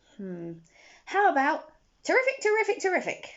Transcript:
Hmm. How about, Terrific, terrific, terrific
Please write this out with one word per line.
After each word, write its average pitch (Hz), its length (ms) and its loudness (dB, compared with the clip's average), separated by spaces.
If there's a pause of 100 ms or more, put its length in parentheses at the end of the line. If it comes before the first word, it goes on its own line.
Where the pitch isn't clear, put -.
(180)
Hmm. 175 360 -10 (520)
How 392 260 2
about, 294 400 0 (320)
Terrific, 508 380 2
terrific, 427 380 0
terrific 330 580 -2